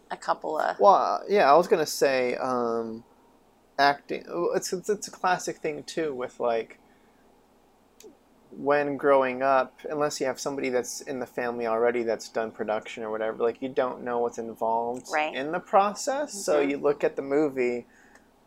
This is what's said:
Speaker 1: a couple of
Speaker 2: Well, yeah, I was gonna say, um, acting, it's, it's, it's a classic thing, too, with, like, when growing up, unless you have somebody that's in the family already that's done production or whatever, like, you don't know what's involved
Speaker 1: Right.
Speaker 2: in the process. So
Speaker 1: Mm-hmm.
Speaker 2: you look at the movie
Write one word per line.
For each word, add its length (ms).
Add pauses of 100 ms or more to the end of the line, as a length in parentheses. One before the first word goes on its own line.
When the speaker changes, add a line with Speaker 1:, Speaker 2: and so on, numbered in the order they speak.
Speaker 1:
a 80
couple 400
of 220
Speaker 2:
Well, 500
yeah, 220
I 40
was 120
gonna 180
say, 520
um, 640 (720)
acting, 460 (320)
it's, 180
it's, 160
it's 180
a 40
classic 460
thing, 260
too, 320
with, 240
like, 400 (1700)
when 480
growing 460
up, 460
unless 300
you 60
have 140
somebody 300
that's 320
in 180
the 80
family 400
already 360
that's 260
done 200
production 540
or 80
whatever, 320
like, 180
you 80
don't 340
know 160
what's 200
involved 760
Speaker 1:
Right. 220
Speaker 2:
in 160
the 80
process. 720
So 280
Speaker 1:
Mm-hmm. 100
Speaker 2:
you 60
look 260
at 140
the 40
movie 640 (600)